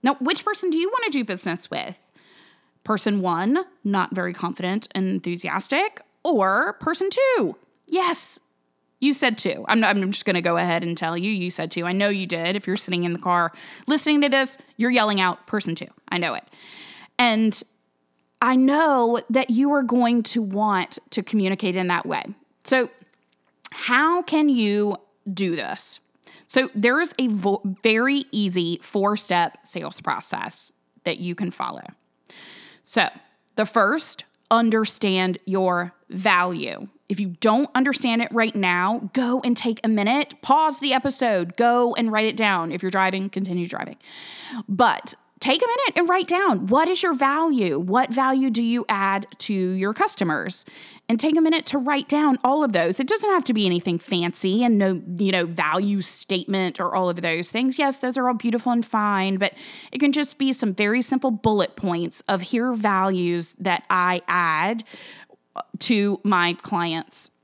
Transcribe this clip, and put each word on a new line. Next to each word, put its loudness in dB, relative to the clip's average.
Now, 2
which -2
person -4
do 0
you 0
wanna -2
do -2
business -6
with? -6
Person 0
one, 0
not -2
very -4
confident -6
and -2
enthusiastic, -4
or 2
person -2
two? 2
Yes, -2
you 4
said 2
two. -4
I'm, 4
I'm 2
just -2
gonna 0
go 2
ahead 0
and -4
tell -4
you, -4
you -4
said -6
two. -4
I -2
know 2
you -2
did. -2
If -6
you're -2
sitting -4
in -2
the -6
car 0
listening 2
to 2
this, 0
you're 2
yelling 2
out, 0
"Person -4
two." -12
I -4
know -2
it. -6
And 2
I 4
know 4
that 0
you 2
are 2
going 2
to -2
want -2
to -4
communicate 0
in -2
that 0
way. -4
So 0
how 2
can 2
you 2
do 0
this? -6
So 2
there 2
is -2
a 2
vo-, 0
very 2
easy 0
four-step 0
sales -6
process -6
that -4
you -6
can -4
follow. -10
So 2
the 0
first, 0
understand 2
your 0
value. 0
If -4
you -4
don't 4
understand 0
it -4
right 0
now, 0
go 0
and 0
take -2
a 2
minute, 0
pause 2
the 0
episode, 0
go 4
and 0
write 2
it -2
down. 0
If -6
you're -4
driving, 0
continue -4
driving. -8
But 0
take 0
a 0
minute -2
and 2
write 2
down, 0
what 4
is 0
your 2
value? 2
What 0
value 2
do 0
you 0
add 0
to -4
your 0
customers? -2
And 0
take 2
a 4
minute 2
to -2
write -2
down 4
all 2
of 0
those. 2
It -2
doesn't 0
have 4
to 2
be 4
anything 2
fancy 0
and 6
no, 2
you 2
know, 2
value 0
statement -2
or -2
all 0
of -4
those -2
things. -2
Yes, 0
those -4
are 0
all 0
beautiful -2
and 0
fine, 0
but 0
it -8
can 4
just -2
be 0
some 0
very 2
simple 0
bullet 0
points -2
of 0
here -2
are 0
values 0
that -2
I 2
add 0
to 2
my 2
clients. -4